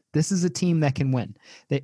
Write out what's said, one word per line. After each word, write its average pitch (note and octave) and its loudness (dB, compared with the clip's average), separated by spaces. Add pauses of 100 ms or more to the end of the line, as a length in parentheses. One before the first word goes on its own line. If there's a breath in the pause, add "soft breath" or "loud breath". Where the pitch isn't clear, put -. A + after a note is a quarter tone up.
(140)
this D#3 0
is F#3 0
a F3+ 2
team E3+ 0
that C3+ 2
can C3+ 0
win. A#2+ -2 (340 loud breath)
They, C#3 -2